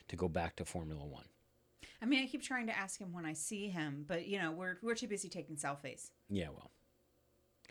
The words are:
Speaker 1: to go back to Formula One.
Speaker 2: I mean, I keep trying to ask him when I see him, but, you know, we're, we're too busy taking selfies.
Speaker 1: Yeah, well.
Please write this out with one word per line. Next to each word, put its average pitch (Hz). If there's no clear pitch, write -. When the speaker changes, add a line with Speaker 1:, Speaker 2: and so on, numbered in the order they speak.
Speaker 1:
to -
go 90
back 85
to 90
Formula 78
One. 71
Speaker 2:
I -
mean, 269
I 254
keep -
trying 247
to -
ask 196
him 180
when 170
I 156
see 202
him, 151
but, 175
you 196
know, 165
we're, 180
we're 233
too 233
busy 196
taking 165
selfies. 143
Speaker 1:
Yeah, 90
well. -